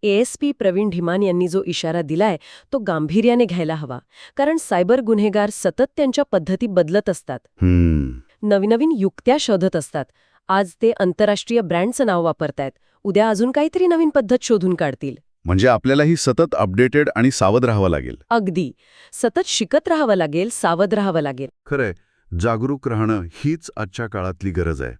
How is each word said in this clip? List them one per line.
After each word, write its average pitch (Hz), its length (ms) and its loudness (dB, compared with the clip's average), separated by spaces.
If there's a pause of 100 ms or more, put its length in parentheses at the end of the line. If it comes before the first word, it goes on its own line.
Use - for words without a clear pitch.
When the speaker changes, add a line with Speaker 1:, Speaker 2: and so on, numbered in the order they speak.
Speaker 1:
एएसपी 220 480 0
प्रवीण 202 380 0
ढिमान 175 340 -2
यांनी 180 240 2
जो 185 160 -2
इशारा 170 380 -4
दिलाय, 165 360 0 (360)
तो 277 60 0
गांभीर्याने 208 640 2
घ्यायला 165 300 -4
हवा. 127 240 -10 (380)
कारण 302 200 0
सायबर 202 440 2
गुन्हेगार 208 520 2
सतत - 440 -2
त्यांच्या 285 340 0
पद्धती 185 360 -2
बदलत 180 420 0
असतात. 139 300 -6 (220)
Speaker 2:
हम्म. 85 500 2 (360)
Speaker 1:
नवीन-नवीन 220 500 2
युक्त्या 196 420 0
शोधत 190 360 0
असतात. 147 300 -6 (420)
आज 190 240 0 (100)
ते 233 100 4
आंतरराष्ट्रीय 208 720 0
ब्रँडचं 190 440 -2
नाव 180 180 0
वापरतायत, 147 480 -4 (320)
उद्या 202 260 2
अजून 220 220 0
काहीतरी 320 360 0
नवीन 330 220 4
पद्धत 247 320 0
शोधून 185 320 0
काढतील. 139 420 -6 (300)
Speaker 2:
म्हणजे 95 220 4
आपल्यालाही 139 480 4
सतत 139 420 0
अपडेटेड 120 580 2
आणि 123 160 4
सावध 113 340 2
राहावं 104 240 2
लागेल. 64 280 -4 (120)
Speaker 1:
अगदी. 185 420 -2 (420)
सतत - 320 -2
शिकत - 420 -2
राहावं 294 280 2
लागेल, 170 360 -2
सावध 180 420 0
राहावं 196 280 0
लागेल. 135 260 -6 (180)
Speaker 2:
खरंय, 123 280 -2 (480)
जागरूक 120 460 -2
राहणं 110 340 0 (120)
हीच 156 440 -4
आजच्या 107 300 -8
काळातली 95 440 -6
गरज 82 300 -4
आहे. 62 180 -8